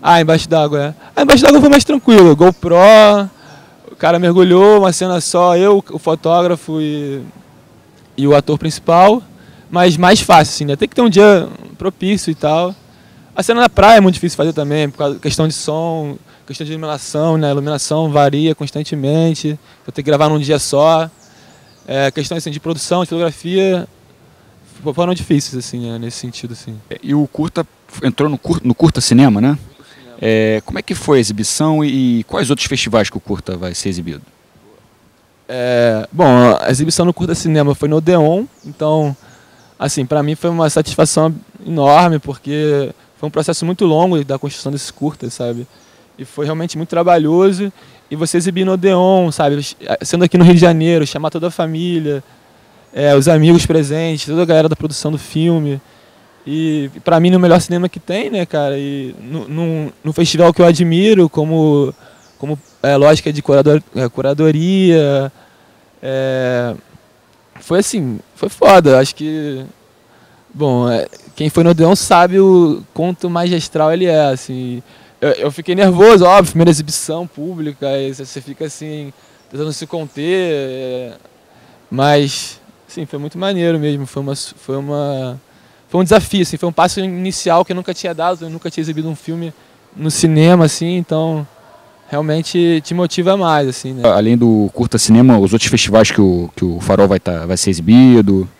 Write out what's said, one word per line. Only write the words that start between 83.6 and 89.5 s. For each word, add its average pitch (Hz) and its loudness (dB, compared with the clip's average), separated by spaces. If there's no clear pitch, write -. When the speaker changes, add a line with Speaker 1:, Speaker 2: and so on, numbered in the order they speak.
Speaker 1:
mesmo, 143 -4
foi 139 -10
uma 139 -8
su-, - -16
foi 135 -10
uma, 139 -8
foi 180 -2
um - 2
desafio, 196 0
assim, 160 -4
foi 175 -6
um 165 -6
passo 175 -2
inicial 185 -2
que 190 -8
eu - -6
nunca 185 -8
tinha 175 -8
dado, 165 -4
eu 165 -14
nunca 165 -12
tinha 165 -10
exibido 156 -6
um 156 -8
filme 165 -10